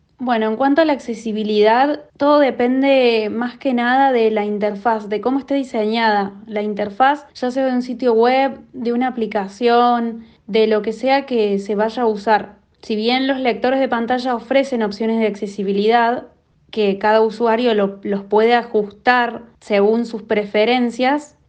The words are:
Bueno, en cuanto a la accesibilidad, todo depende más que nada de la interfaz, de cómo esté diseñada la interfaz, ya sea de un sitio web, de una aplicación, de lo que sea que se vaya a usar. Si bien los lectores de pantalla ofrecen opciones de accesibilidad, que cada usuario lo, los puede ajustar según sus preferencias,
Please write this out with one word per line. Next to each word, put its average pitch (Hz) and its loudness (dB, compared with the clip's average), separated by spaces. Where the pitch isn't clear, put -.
Bueno, 233 -2
en 220 -2
cuanto 277 2
a 320 4
la 302 0
accesibilidad, 220 0
todo 294 4
depende 247 2
más 240 -6
que 262 -2
nada 254 2
de 226 2
la 208 0
interfaz, 208 -2
de 208 -4
cómo 254 0
esté 269 -4
diseñada 220 0
la 208 -6
interfaz, 214 -2
ya 254 -4
sea 269 -2
de 254 -2
un 247 -2
sitio 247 -2
web, 254 2
de 240 -4
una 247 -2
aplicación, 233 -2
de 220 2
lo 214 2
que 220 -4
sea 269 0
que 208 0
se 202 -6
vaya 220 -2
a 240 2
usar. 208 -2
Si 226 -4
bien 247 0
los 269 -2
lectores 254 0
de 262 0
pantalla 247 -2
ofrecen 262 -2
opciones 220 -2
de 220 2
accesibilidad, 208 0
que 202 0
cada 214 2
usuario 226 0
lo, 196 -2
los 202 -4
puede 220 4
ajustar 233 0
según 220 2
sus 220 -10
preferencias, 233 0